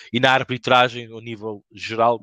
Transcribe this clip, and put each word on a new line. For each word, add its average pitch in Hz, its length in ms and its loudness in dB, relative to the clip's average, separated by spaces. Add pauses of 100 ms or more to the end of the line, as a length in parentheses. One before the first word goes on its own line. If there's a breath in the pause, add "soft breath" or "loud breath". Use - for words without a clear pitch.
(140)
e 117 60 -2
na 131 120 4
arbitragem, 123 720 0 (120)
a 110 40 -16
nível 110 500 -10
geral, 110 520 -2